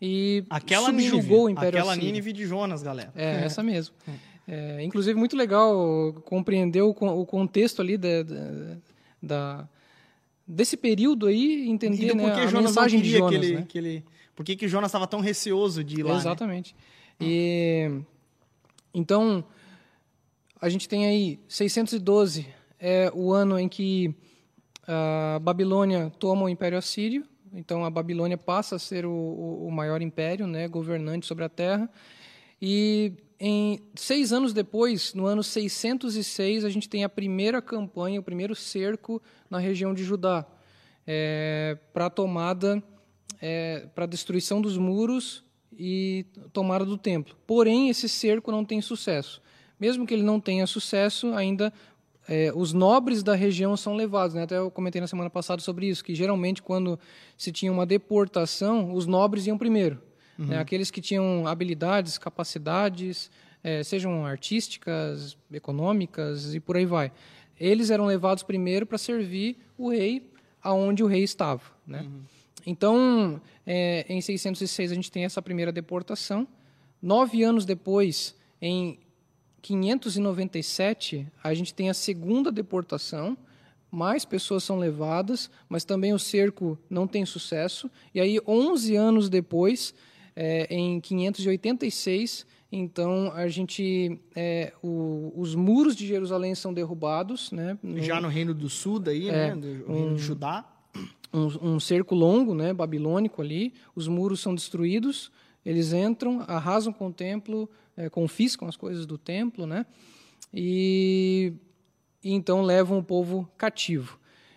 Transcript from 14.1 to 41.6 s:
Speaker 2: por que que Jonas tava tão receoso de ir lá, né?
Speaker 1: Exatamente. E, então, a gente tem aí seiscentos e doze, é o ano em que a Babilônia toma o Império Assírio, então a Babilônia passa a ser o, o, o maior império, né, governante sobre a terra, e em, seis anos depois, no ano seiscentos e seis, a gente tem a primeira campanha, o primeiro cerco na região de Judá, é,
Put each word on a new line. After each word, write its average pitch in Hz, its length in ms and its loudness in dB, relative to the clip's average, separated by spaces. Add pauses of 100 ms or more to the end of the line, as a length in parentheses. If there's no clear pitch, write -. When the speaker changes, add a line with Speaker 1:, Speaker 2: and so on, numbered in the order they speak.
Speaker 2:
por 160 80 -10
que 185 120 -4
que 202 120 -4
Jonas 196 240 0
tava 190 140 0
tão 208 140 -4
receoso 196 640 0
de 151 160 -4
ir 151 40 -2
lá, 151 100 2
né? 175 40 2
Speaker 1:
Exatamente. 180 580 -4 (460)
E, 165 720 2 (1000)
então, 190 500 2 (1160)
a 175 100 -2
gente 185 200 -2
tem 208 160 2
aí 208 420 2
seiscentos 214 460 0
e 226 60 -2
doze, 185 480 4 (320)
é 185 340 2
o 185 180 0
ano 196 280 4
em 180 100 0
que 185 460 0 (720)
a 156 520 0
Babilônia 185 800 2
toma 190 280 2
o 185 40 0
Império 175 280 0
Assírio, 226 460 -2 (300)
então 170 320 -4
a 165 40 -2
Babilônia 170 480 -2
passa 185 400 -2
a - 20 -8
ser 175 260 -6
o, 175 60 -4
o, 165 560 -6
o 170 40 -6
maior 156 300 -2
império, 165 460 -4
né, 165 200 -4
governante 165 600 -4
sobre 165 160 -6
a 160 60 -4
terra, 196 400 -2 (720)
e 208 520 2 (260)
em, 208 400 0 (160)
seis 262 380 0
anos 254 200 2
depois, 214 600 0
no 190 120 -2
ano 208 180 2
seiscentos 226 720 -4
e 214 80 -2
seis, 208 420 -2
a 208 40 0
gente 202 200 -4
tem 202 140 -2
a 196 60 -2
primeira 202 520 -2
campanha, 202 580 -6
o 185 40 -8
primeiro 185 300 -6
cerco 214 680 -6 (280)
na 180 100 -4
região 190 340 0
de 185 100 -4
Judá, 185 420 0 (640)
é, 156 720 -2 (160)